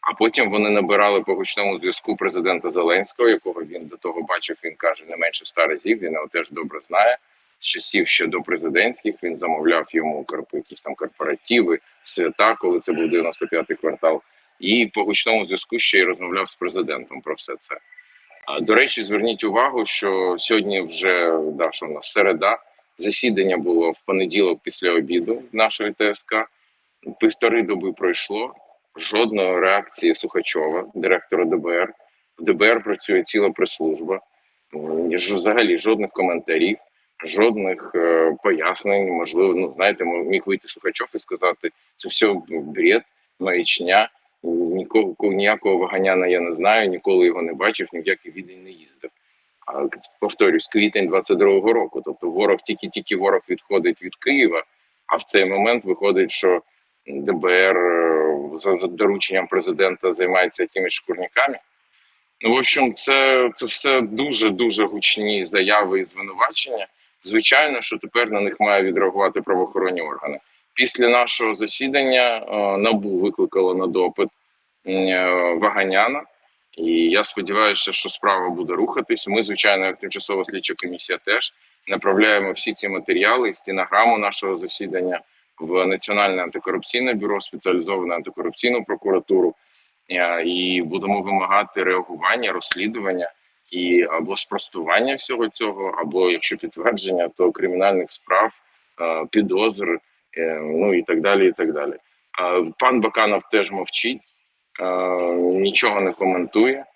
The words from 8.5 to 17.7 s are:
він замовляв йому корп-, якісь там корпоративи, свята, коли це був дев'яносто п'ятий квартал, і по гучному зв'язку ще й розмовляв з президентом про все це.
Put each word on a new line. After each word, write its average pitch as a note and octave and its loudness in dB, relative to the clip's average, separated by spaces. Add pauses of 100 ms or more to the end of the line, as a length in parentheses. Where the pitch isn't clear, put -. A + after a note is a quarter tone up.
він E2+ -4
замовляв D#2+ 0
йому D#2 -2
корп-, - -8
якісь - -12
там D2 -10
корпоративи, E2+ 0 (260)
свята, G2+ 0
коли F2 0
це - -4
був D#2 0
дев'яносто E2+ 0
п'ятий D#2+ -2
квартал, D#2 0 (380)
і G#2 2
по G2+ 0
гучному G#2+ 2
зв'язку F#2+ -4
ще G#2 2
й F#2 6
розмовляв F2+ -2
з - -20
президентом D#2 -6
про D2+ -8
все - -14
це. C2+ -12 (680)